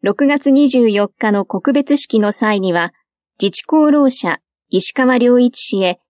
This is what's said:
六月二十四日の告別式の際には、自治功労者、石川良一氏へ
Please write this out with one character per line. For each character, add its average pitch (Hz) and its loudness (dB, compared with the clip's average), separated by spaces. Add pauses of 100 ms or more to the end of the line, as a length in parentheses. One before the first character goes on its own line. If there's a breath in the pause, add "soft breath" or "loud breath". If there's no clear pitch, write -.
六 285 -2
月 277 0
二 277 4
十 247 2
四 202 -2
日 220 -4
の 202 -2
告 208 -4
別 285 0
式 - -2
の 208 0
際 214 -2
に 185 -2
は、 170 -4 (480)
自 196 -2
治 - -6
功 302 2
労 285 4
者、 185 -6 (300)
石 - -2
川 254 0
良 247 4
一 247 0
氏 196 -4
へ 180 -2 (100)